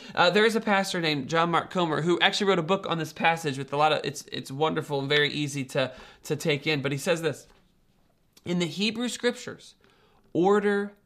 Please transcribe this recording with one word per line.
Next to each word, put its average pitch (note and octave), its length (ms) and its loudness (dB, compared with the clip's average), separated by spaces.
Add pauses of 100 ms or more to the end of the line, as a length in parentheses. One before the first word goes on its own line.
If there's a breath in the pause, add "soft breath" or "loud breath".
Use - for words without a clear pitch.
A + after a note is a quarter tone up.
(140)
Uh, F3 160 6
there G#3 160 6
is A3+ 120 2
a G#3+ 40 -2
pastor G3 380 0
named D3+ 300 -2
John E3 220 2
Mark D#3+ 180 0
Comer D#3 320 0
who E3+ 180 2
actually G3 280 2
wrote F#3+ 120 4
a E3 40 0
book F#3+ 260 0
on E3 80 -2
this D3+ 160 -8
passage E3 440 0
with C#3 140 -10
a C#3+ 60 -2
lot D3+ 160 4
of, - 100 0
it's, - 260 -8
it's C3 220 -10
wonderful D3 480 -2
and C#3 80 -4
very D3 240 2
easy C#3+ 340 -4
to, C3 280 -2 (300 loud breath)
to D#3 120 -4
take D3 320 -2
in. D3+ 140 0
But C3+ 100 -2
he C#3+ 60 -2
says E3 240 -2
this, - 260 -4 (960)
"In F3 160 -2
the F3 60 0
Hebrew G#3+ 420 -2
Scriptures, - 680 -6 (580 soft breath)
order G3+ 580 2 (140)